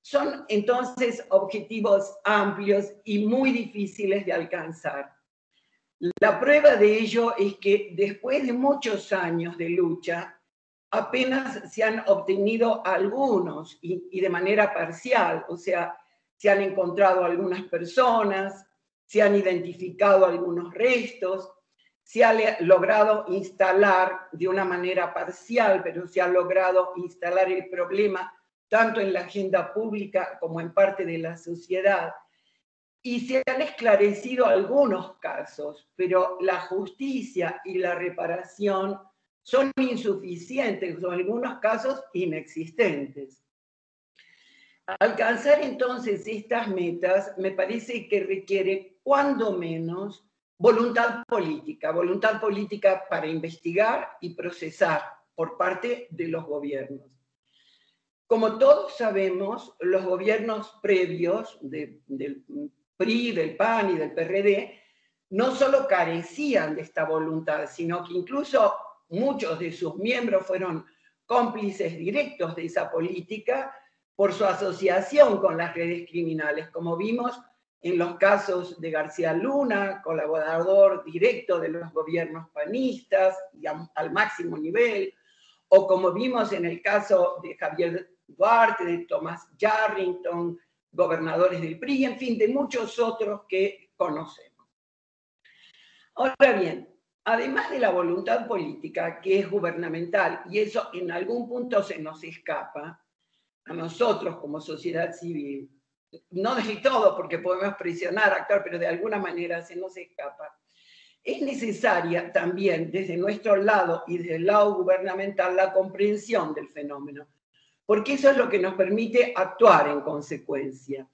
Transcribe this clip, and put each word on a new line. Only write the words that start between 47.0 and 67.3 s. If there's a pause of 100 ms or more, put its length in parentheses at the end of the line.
me
parece
que
requiere,
cuando
menos, (300)
voluntad
política,
voluntad
política
para
investigar
y
procesar (320)
por
parte
de
los
gobiernos. (1160)
Como
todos
sabemos,
los
gobiernos
previos
de,
del (540)
pri,
del
pan
y
del
P
R
D (500)
no
solo
carecían
de
esta
voluntad,